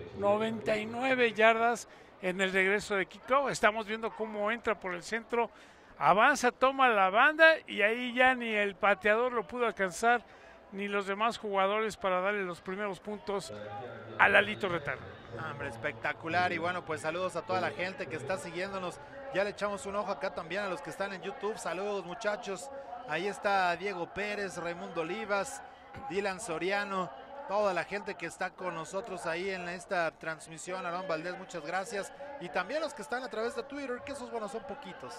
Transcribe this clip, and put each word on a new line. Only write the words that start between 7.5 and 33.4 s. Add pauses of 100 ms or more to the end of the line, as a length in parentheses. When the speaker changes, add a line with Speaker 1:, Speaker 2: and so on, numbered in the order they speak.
Speaker 1:
y
ahí
ya
ni
el
pateador
lo
pudo
alcanzar, (480)
ni
los
demás
jugadores
para
darle
los
primeros
puntos (680)
a
Lalito
Retana. (500)
Speaker 2:
Hombre,
espectacular,
y
bueno,
pues
saludos
a
toda
la
gente
que
está
siguiéndonos (340)
ya
le
echamos
un
ojo
acá
también
a
los
que
están
en
YouTube.
Saludos,
muchachos. (400)
Ahí
está
Diego
Pérez,
Raimundo
Olivas, (480)
Dylan
Soriano, (380)
toda
la
gente
que
está
con
nosotros
ahí
en
esta
transmisión.
Aarón
Valdés,
muchas
gracias. (260)
Y
también
los
que
están
a
través